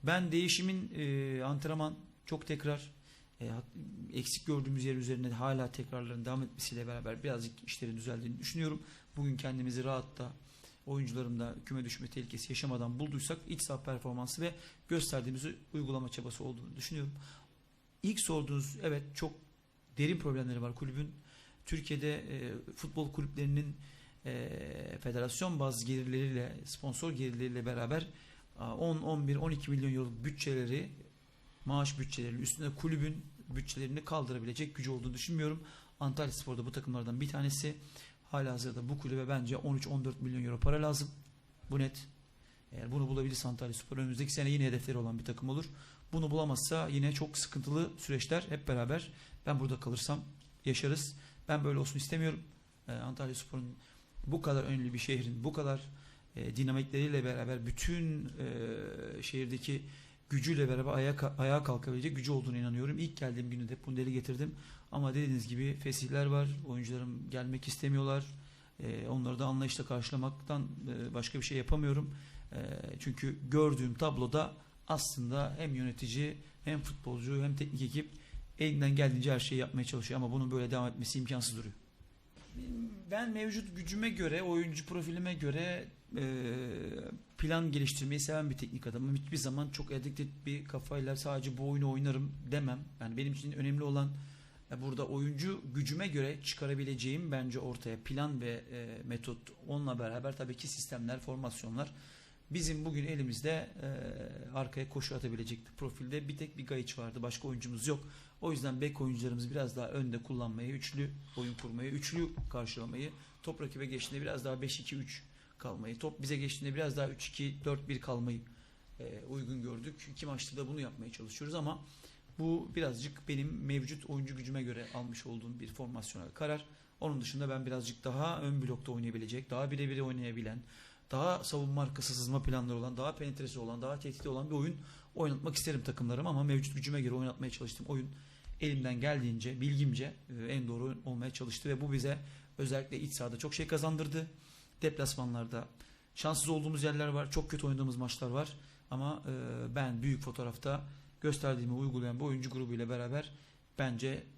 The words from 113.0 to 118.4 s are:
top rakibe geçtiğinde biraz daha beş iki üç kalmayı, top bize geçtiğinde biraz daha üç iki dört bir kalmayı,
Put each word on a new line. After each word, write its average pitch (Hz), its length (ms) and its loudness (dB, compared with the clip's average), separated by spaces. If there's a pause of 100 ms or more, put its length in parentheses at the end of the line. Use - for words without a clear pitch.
top - 180 -4
rakibe 135 240 -4
geçtiğinde 131 400 -4
biraz 131 200 -2
daha 131 160 -2
beş 135 180 -2
iki - 160 -6
üç 139 280 -6 (340)
kalmayı, 113 420 -6
top 151 220 -4
bize 139 160 0
geçtiğinde 139 380 -2
biraz 147 220 2
daha 139 120 2
üç 139 200 -6
iki 139 360 -2
dört 139 240 0
bir 127 120 0
kalmayı, 120 400 0 (580)